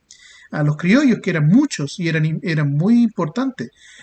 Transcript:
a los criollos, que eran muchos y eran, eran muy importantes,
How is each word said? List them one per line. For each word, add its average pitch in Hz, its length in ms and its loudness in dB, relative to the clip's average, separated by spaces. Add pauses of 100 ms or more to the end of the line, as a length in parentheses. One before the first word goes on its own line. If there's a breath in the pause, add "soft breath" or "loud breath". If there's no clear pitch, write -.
(520 loud breath)
a 156 100 -4
los 147 140 0
criollos, 226 440 2
que 190 100 -4
eran 156 180 0
muchos 196 500 0
y 165 100 -4
eran, 160 340 -2
eran 156 280 -2
muy 196 320 2
importantes, 226 680 -4 (320 loud breath)